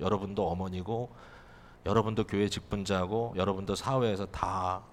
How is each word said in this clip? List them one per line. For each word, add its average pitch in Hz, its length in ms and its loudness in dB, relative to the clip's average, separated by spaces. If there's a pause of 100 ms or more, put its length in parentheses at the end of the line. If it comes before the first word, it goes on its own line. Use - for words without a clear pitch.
여러분도 98 480 2
어머니고, 92 640 -2 (760)
여러분도 107 400 2
교회 101 240 2
직분자고, 101 880 0
여러분도 95 380 2
사회에서 113 520 2
다 92 560 0 (100)